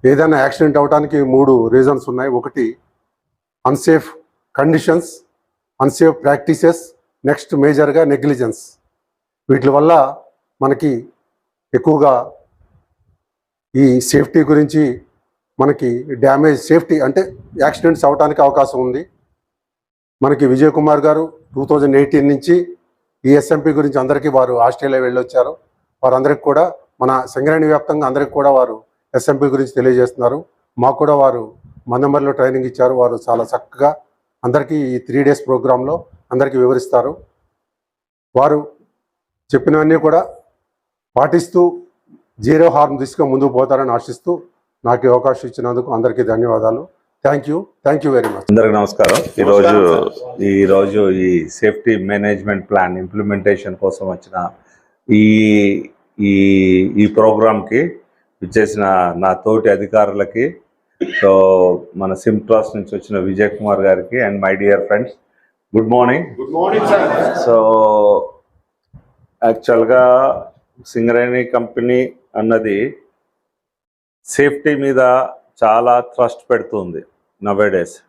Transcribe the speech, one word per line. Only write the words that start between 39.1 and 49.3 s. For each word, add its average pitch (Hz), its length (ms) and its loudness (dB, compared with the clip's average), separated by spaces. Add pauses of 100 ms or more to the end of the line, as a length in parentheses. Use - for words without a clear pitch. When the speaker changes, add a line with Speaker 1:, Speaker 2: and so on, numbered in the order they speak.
Speaker 1:
చెప్పినవన్నీ 156 560 2
కూడా 160 140 2 (960)
పాటిస్తూ 165 440 0 (800)
జీరో 156 320 2
హార్మ్ 143 280 0
దిశగా 135 340 -4
ముందుకు 135 200 0
పోతారని 131 460 0
ఆశిస్తూ 131 340 -8 (520)
నాకు 123 220 0
ఈ 123 80 4
అవకాశం 123 340 -2
ఇచ్చినందుకు 120 460 -6
అందరికీ 117 280 -2
ధన్యవాదాలు. 113 600 -2 (420)
Thank 139 260 -2
you, 156 80 -4 (240)
thank 143 200 0
you 151 120 -2
very 113 180 0
much. 98 180 -12
Speaker 2:
అందరికీ 110 240 4
నమస్కారం. 104 420 0 (220)